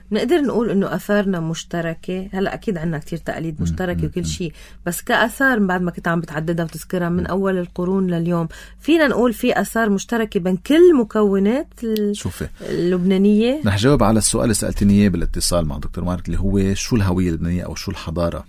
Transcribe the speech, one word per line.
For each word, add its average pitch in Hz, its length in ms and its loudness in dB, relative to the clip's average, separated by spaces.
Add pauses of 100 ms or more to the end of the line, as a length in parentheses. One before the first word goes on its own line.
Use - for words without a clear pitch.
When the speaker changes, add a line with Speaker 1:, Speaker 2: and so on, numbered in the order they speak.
(120)
Speaker 1:
بنقدر 247 300 2
نقول 226 280 0
إنه 185 260 0
آثارنا 196 440 0
مشتركة. 165 960 -6
هلأ 190 200 -2
أكيد 190 240 -4
عنا 156 200 -4
كتير 156 220 -8
تقاليد 160 380 -6
Speaker 2:
مم. - 60 -4
Speaker 1:
مشتركة 175 380 -2
Speaker 2:
مم. 156 40 0
Speaker 1:
وكل 175 160 -4
Speaker 2:
مم. 165 60 -4
Speaker 1:
شي، 160 240 -6 (340)
بس 175 160 -6
كآثار 240 580 2
بعد 185 220 0
ما 175 100 -2
كنت - 160 -8
عم 170 120 0
بتعددها 165 460 -4
وتذكرها 175 440 -4
من 175 100 0
Speaker 2:
مم. 180 60 -2
Speaker 1:
أول 190 320 0
القرون 180 500 -2
لليوم، 170 400 0 (320)
فينا 311 280 4
نقول 240 260 2
في 233 280 0
آثار 226 280 0
مشتركة 208 500 -2
بين 185 180 0
كل 330 380 6
مكونات 214 720 2 (160)
ال-، 214 320 -2
Speaker 2:
شوفي. - 320 -8 (140)
Speaker 1:
اللبنانية؟ 190 1040 2
Speaker 2:
رح 101 120 2
جاوب 127 260 4
على 110 140 4
السؤال - 260 0
اللي 117 100 2
سألتني 101 400 2
إياه 101 160 6
بالاتصال 85 560 0
مع 73 120 -4
دكتور 80 260 -6
مارك، 87 240 -4
اللي 87 120 -2
هو 95 340 2
شو - 220 -2
الهوية 92 340 2
اللبنانية 85 340 -2
أو 76 120 -10
شو - 160 -8
الحضارة، 82 580 -4